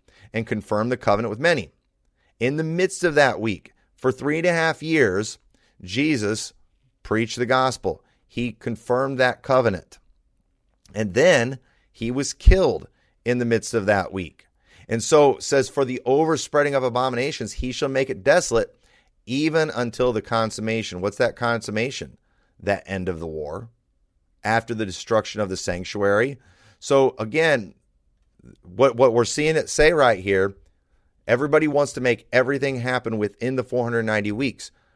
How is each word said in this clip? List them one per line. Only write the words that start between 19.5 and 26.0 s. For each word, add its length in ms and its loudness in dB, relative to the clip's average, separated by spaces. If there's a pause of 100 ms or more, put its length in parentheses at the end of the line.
until 420 -2
the 80 -2
consummation." 800 -4
What's 160 -4
that 200 0
consummation? 840 -4 (420)
That 260 -2
end 220 -6
of 100 -6
the 80 -10
war, 440 -10 (720)
after 300 -2
the 120 -4
destruction 540 -4
of 80 -2
the 80 -6
sanctuary. 840 -2 (420)